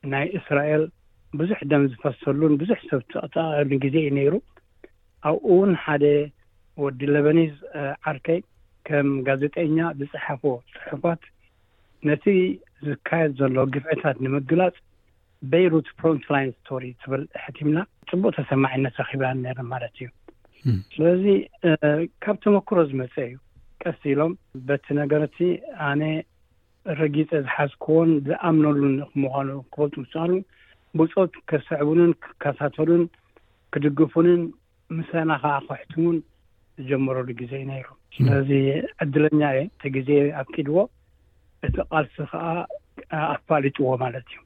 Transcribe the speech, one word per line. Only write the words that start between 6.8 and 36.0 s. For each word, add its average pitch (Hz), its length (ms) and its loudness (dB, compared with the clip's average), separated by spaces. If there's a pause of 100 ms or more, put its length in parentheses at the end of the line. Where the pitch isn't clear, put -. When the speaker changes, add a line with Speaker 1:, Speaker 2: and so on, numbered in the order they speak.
Speaker 1:
ለበኒዝ፣ 151 480 4 (140)
እ፣ 147 140 -10 (200)
ዓርከይ 156 360 -2 (480)
ከም 143 220 2 (140)
ጋዜጠኛ 147 560 0 (160)
ዝጸሓፎ 139 480 -8 (260)
ጽሑፋት - 540 -6 (800)
ነቲ 147 220 0 (560)
ዝካየድ 151 540 -2
ዘሎ 131 220 2 (100)
ግፍዕታት 143 540 -2
ንምግላጽ 143 560 0 (680)
ቤይሩት 160 480 2
ፍሮንት 160 360 -2
ላይን 139 260 -2
ስቶሪ 127 320 -10 (120)
ትብል 139 260 -6 (140)
ሕቲምና 151 420 -4 (240)
ጽቡቕ 190 320 0
ተሰማዒነት 135 640 -2
ረኺብና 131 400 -4
ነርና 127 300 -8
ማለት 120 280 -10
እዩ። 127 140 -16 (560)
Speaker 2:
እም። 113 140 0 (100)
Speaker 1:
ስለዚ፣ 180 360 2 (340)
እ፣ 175 120 2 (480)
ካብ 208 200 -2
ተመክሮ 202 460 2
ዝመጸ 135 360 -6
እዩ። 123 160 -8 (440)
ቀስ - 240 -6
ኢሎም 147 280 2 (280)
በቲ 139 340 -4
ነገር 147 280 2
እቲ - 160 -6 (440)
ኣነ 143 200 0 (840)
ረጊጸ 151 520 -2
ዝሓዝክዎን 156 720 0 (100)
ዝኣምነሉን 147 760 2 (200)
ምዃኑ 135 340 -2 (140)
ክፈልጡ 147 360 -4
ምሳሉ 160 320 -4 (640)
ብጾት 165 380 2 (120)
ከስዕቡንን 160 760 2
ክከታተሉን 156 840 0 (720)
ክድግፉንን 156 680 4 (500)
ምሳና 160 460 -4
ኸዓ 143 260 0
ከሕትሙን 165 540 -2 (600)